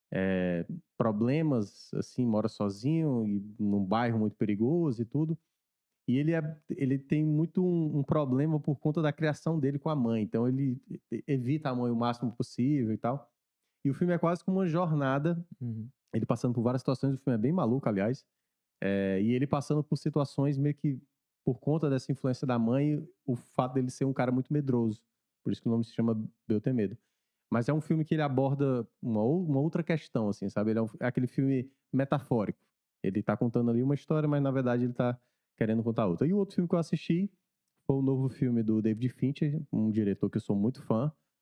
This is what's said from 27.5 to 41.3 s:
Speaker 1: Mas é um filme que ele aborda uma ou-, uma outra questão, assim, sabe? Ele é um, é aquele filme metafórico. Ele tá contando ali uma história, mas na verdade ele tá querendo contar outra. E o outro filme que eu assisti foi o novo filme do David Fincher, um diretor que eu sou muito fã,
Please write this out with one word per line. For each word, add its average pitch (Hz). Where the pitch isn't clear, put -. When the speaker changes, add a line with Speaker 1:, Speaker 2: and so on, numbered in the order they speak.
Speaker 1:
Mas 117
é 143
um 156
filme 160
que 156
ele 156
aborda 135
uma 107
ou-, 170
uma 139
outra 170
questão, 151
assim, 98
sabe? 107
Ele 110
é -
um, 110
é 117
aquele 123
filme 135
metafórico. 127
Ele 98
tá 107
contando 120
ali 117
uma 139
história, 156
mas 147
na 135
verdade 123
ele 123
tá 123
querendo 113
contar 113
outra. 90
E 180
o -
outro 196
filme 175
que 175
eu 170
assisti 170
foi 135
o 139
novo 135
filme 123
do 107
David 110
Fincher, 147
um 110
diretor 104
que -
eu 110
sou -
muito 107
fã, 120